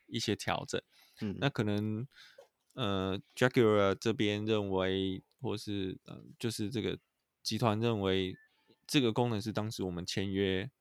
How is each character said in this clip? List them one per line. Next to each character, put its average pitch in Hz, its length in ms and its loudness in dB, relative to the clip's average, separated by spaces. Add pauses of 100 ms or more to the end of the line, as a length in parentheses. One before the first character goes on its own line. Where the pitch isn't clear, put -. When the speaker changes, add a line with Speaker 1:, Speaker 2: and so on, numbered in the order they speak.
Speaker 1:
一 120 120 -6
些 107 160 0
调 - 320 -4
整。 - 140 -4 (400)
Speaker 2:
嗯。 208 180 -4
Speaker 1:
那 139 100 2
可 120 140 -2
能， 107 440 -2 (680)
呃， 98 440 -2 (160)
Jaguar 107 600 6
这 113 180 -2
边 104 320 0
认 107 240 2
为， 95 540 0 (180)
或 101 160 -4
是， 101 480 -6
呃， - 160 -14 (160)
就 117 140 -4
是 107 180 -4
这 107 120 -4
个 87 180 -2 (420)
集 110 160 -2
团 107 220 4
认 113 220 2
为 95 340 2 (500)
这 151 160 2
个 117 100 4
功 120 200 2
能 104 100 -2
是 107 100 -4
当 107 200 -4
时 104 120 -6
我 92 60 -2
们 87 160 -6
签 98 260 -2
约 95 380 0 (120)